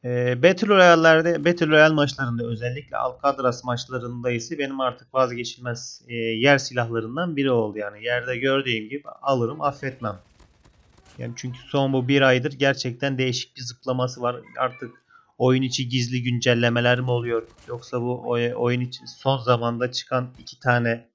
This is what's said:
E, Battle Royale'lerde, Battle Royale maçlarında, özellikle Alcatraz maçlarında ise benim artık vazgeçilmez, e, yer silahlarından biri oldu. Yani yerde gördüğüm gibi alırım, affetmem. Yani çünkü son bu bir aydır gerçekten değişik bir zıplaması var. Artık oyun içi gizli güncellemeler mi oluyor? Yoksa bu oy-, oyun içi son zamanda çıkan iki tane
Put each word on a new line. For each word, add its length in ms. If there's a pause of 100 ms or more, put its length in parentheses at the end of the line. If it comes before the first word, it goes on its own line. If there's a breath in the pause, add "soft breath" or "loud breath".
E, 380
Battle 260
Royale'lerde, 760
Battle 220
Royale 280
maçlarında, 520
özellikle 500
Alcatraz 680
maçlarında 640
ise 280
benim 220
artık 340
vazgeçilmez, 920
e, 60
yer 440
silahlarından 800
biri 140
oldu. 280
Yani 260
yerde 320
gördüğüm 520
gibi 200 (140)
alırım, 380
affetmem. 600 (1000)
Yani 180
çünkü 220
son 340
bu 160
bir 140
aydır 300
gerçekten 680
değişik 380
bir 60
zıplaması 600
var. 140 (220)
Artık 320 (480 soft breath)
oyun 240
içi 260
gizli 340
güncellemeler 760
mi 100
oluyor? 360 (220)
Yoksa 320
bu 280
oy-, 260
oyun 260
içi 260
son 320
zamanda 540
çıkan 460
iki 220
tane 540